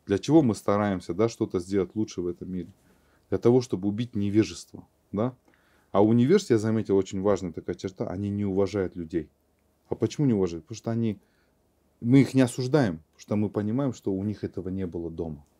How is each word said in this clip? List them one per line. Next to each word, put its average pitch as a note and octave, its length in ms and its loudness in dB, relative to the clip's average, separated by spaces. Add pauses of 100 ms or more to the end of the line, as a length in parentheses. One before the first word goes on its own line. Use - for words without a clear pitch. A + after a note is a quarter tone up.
Для G3 120 2
чего D#3+ 240 4
мы A2+ 120 2
стараемся, G2+ 600 -2
да, G#2+ 140 2
что-то G2+ 320 -4
сделать F#2 340 -2
лучше G#2+ 280 -6
в F2 40 -4
этом F2 240 -10
мире? F2+ 180 -8 (600)
Для F#2+ 80 0
того, A#2+ 240 4
чтобы G2 260 -4
убить A2+ 280 -4
невежество, G2+ 720 -2 (260)
да? A#2 220 -2 (580)
А G2 100 6
у G#2+ 100 6
невежд, C3+ 380 4
я A#2 80 4
заметил, G#2 400 0
очень F#2+ 240 -4
важная F#2+ 300 0
такая F2 240 -8
черта, G2+ 320 -8
они G2+ 220 -6
не G2+ 140 -4
уважают F#2+ 520 -2
людей. E2+ 340 -6 (580)
А - 60 -4
почему B2+ 320 -2
не B2 80 4
уважают? F2 320 -2
Потому A2 100 -14
что - 140 -8
они, A2+ 280 -2 (800)
мы C3 200 6
их B2 140 4
не C3 80 4
осуждаем, B2+ 560 0
потому - 220 -20
что - 160 -4
мы G#2 140 0
понимаем, A2+ 440 -2
что - 180 -4
у F#2+ 120 -2
них G#2 200 -6
этого F#2+ 260 -8
не F#2+ 160 -4
было E2+ 240 -8
дома. E2 340 -8 (160)